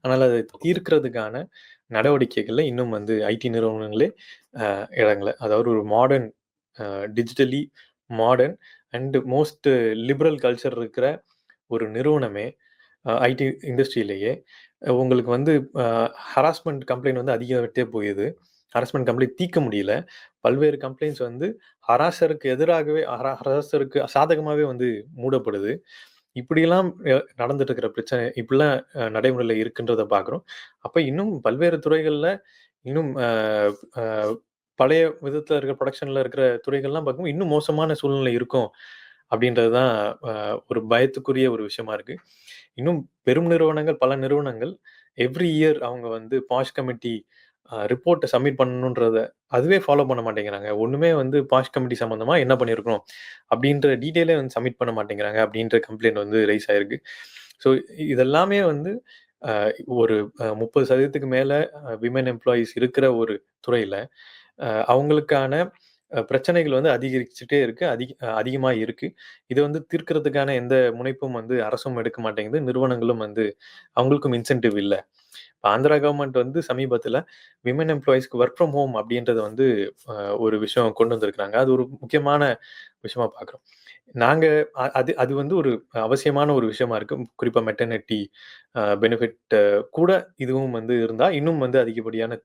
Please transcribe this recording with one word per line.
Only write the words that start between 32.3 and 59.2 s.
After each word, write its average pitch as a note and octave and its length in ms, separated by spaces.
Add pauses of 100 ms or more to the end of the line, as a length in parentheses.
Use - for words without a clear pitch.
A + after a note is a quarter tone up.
இன்னும், C#3 300
அ, B2 120 (680)
அ, A#2 80 (760)
பழைய D#3 420
விதத்துல D3+ 360
இருக்கிற C3+ 180
புரொடக்ஷன்ல C3+ 440
இருக்கிற B2+ 420 (100)
துறைகள்லாம் C#3 340
பார்க்கும்போது C#3+ 260
இன்னும் F3 180
மோசமான D3+ 460
சூழ்நிலை C#3 380
இருக்கும் A#2+ 360 (600)
அப்படின்றது A#2+ 400
தான், A#2 540
அ, G#2+ 440
ஒரு A2+ 180
பயத்துக்குரிய C3 640
ஒரு A2 120
விஷயமா G#2+ 320
இருக்கு. G#2+ 220 (580)
இன்னும் D3 360 (120)
பெரும் D3+ 240
நிறுவனங்கள், D#3 500
பல C3 200
நிறுவனங்கள் C3+ 560 (460)
every C3+ 360
year D3+ 240
அவங்க A#2+ 300
வந்து A2+ 400
பாஷ் C3 260
கமிட்டி, B2 400 (580)
அ, G#2+ 140
ரிப்போர்ட்ட E3+ 460
சப்மிட் C3 260
பண்ணணுன்றத B2 600 (280)
அதுவே D#3 320
ஃபாலோ C#3+ 280
பண்ண B2 160
மாட்டேங்கிறாங்க. G#2 540
ஒண்ணுமே C#3 380
வந்து C#3 280
பாஷ் C3 300
கமிட்டி B2+ 260
சம்பந்தமா A2+ 400
என்ன C3 180
பண்ணியிருக்கணும் A2+ 460 (440)
அப்படின்ற C#3 520
டீட்டெயிலே D#3+ 380
வந்து C3 240
சப்மிட் A#2+ 160
பண்ண A#2+ 180
மாட்டேங்கிறாங்க G#2 460
அப்படின்ற A2+ 400
கம்ப்ளைண்ட் A2 320
வந்து G#2+ 340
ரைஸ் G#2 220
ஆயிருக்கு. G2+ 300 (600)
So, C3+ 160 (240)
இதெல்லாமே D3+ 680
வந்து, D#3+ 280 (520)